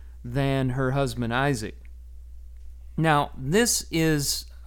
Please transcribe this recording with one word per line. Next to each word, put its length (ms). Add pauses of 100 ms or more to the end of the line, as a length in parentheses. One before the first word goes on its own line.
(220)
than 480
her 200
husband 420
Isaac. 440 (1200)
Now, 420
this 520
is 560 (200)